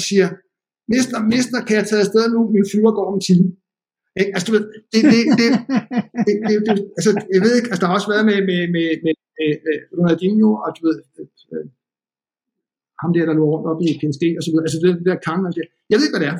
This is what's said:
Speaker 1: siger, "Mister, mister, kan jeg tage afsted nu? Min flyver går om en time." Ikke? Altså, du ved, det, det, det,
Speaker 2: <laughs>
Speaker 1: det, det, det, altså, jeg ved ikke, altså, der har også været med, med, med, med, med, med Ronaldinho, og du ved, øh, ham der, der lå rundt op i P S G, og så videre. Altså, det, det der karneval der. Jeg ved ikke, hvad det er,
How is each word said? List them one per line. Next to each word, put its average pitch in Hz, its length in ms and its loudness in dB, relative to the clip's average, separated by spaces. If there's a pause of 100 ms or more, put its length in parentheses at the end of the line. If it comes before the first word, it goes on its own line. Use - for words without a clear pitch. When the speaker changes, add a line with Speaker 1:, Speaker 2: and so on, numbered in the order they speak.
Speaker 1:
siger, 190 200 2 (640)
"Mister, 247 240 0 (160)
mister, 247 340 -2
kan 214 120 2
jeg 202 80 0
tage 208 180 2
afsted 220 200 2 (100)
nu? 226 40 0 (160)
Min 196 160 4
flyver 214 260 2
går 196 120 -2
om 202 100 -4
en - 100 -10
time." 185 180 6 (720)
Ikke? 202 160 0
Altså, 185 140 -4
du 220 80 0
ved, 208 80 0 (280)
det, 226 80 4 (120)
det, 233 80 4 (180)
det, 233 100 4 (380)
Speaker 2:
<laughs> 247 380 -4
Speaker 1:
det, 214 80 2 (140)
det, 214 80 2 (120)
det, 214 80 2 (220)
altså, 202 140 2 (240)
jeg 185 100 4
ved 233 120 4
ikke, 233 140 -2
altså, 185 100 -4
der 185 80 0
har 185 100 0
også 208 140 -8
været 214 180 2
med, 202 60 2 (120)
med, 180 120 -2 (140)
med, 165 120 -2 (180)
med, 160 80 0 (240)
med, 156 120 -2 (160)
med 156 100 -2 (220)
Ronaldinho, 185 520 2 (160)
og 160 120 -4
du - 100 -20
ved, 156 100 0 (560)
øh, 78 120 -8 (1400)
ham 156 140 -4
der, 170 140 2
der 156 100 0
lå 156 40 4 (100)
rundt 160 180 -4
op 160 160 -4
i - 20 2 (100)
P - 20 -6 (140)
S - 60 -18
G, - 20 -2 (160)
og - 40 -8
så 170 80 -6
videre. 160 160 0
Altså, 160 160 -4
det, 180 60 4 (100)
det 170 120 -2
der - 160 -6
karneval 175 300 -4
der. 165 100 -8 (220)
Jeg 208 80 4
ved 277 80 4
ikke, 294 120 -4
hvad 170 80 -2
det 143 80 -4
er, 175 60 -8